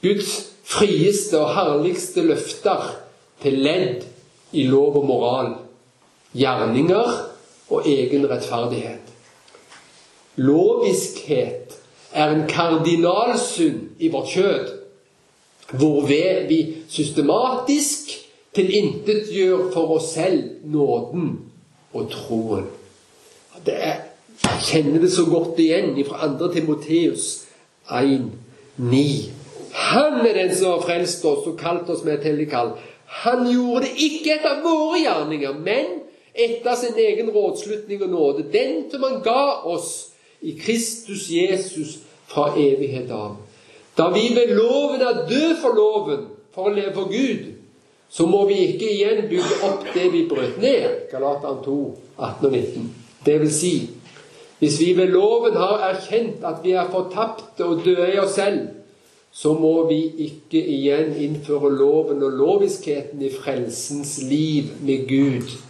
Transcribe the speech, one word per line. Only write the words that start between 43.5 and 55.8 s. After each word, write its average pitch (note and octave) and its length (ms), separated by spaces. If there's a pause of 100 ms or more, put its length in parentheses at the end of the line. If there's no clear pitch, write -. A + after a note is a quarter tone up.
Da E3 160
vi A3+ 200
ved A3+ 240
loven C4 440
er A#3+ 280
død D#4+ 320
for A#3+ 160
loven, G3+ 480 (280)
for F#3+ 160
å G#3 40
leve G3 200
for F3 160
Gud, G#3+ 440 (560)
så - 200
må G3+ 200
vi G3 180
ikke A3 220
igjen G3+ 400
bygge F3+ 360
opp G3 280
det F3+ 200
vi E3 160
brøt B2+ 320
ned, - 500
Galaterne C#3 540
to, C#3 120 (400)
atten C3+ 320
og C3 40
nitten. A#2 360 (360)
Det D3 160
vil D3+ 120
si, F3 200 (840)
hvis D3 220
vi F3+ 160
ved F#3 160
loven G#3+ 440
har G3 340